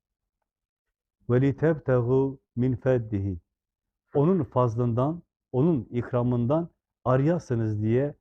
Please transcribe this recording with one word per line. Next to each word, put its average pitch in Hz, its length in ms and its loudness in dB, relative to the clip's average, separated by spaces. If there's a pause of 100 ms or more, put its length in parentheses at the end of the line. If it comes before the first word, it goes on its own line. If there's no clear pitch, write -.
(1300)
وَلِتَبْتَغُوا 131 1080 0 (200)
مِنْ 123 200 0
فَدِّهِ. 104 600 -2 (760)
Onun 156 280 2
fazlından, 123 800 -2 (280)
onun 135 320 2
ikramından 123 840 -2 (360)
arayasınız 123 760 0
diye. 123 400 0